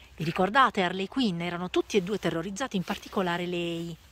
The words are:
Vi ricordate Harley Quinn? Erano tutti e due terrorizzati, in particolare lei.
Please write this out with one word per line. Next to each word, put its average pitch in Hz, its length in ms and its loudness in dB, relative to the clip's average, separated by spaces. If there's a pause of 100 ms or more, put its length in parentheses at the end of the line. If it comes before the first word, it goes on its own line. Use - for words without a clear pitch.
(180)
Vi 165 80 -4
ricordate 202 580 4
Harley 185 240 0
Quinn? 202 320 0
Erano 175 300 -4
tutti - 260 0
e 208 60 6
due 185 180 -2
terrorizzati, 190 560 -2
in 185 80 0
particolare 180 640 -2
lei. 170 500 -4 (160)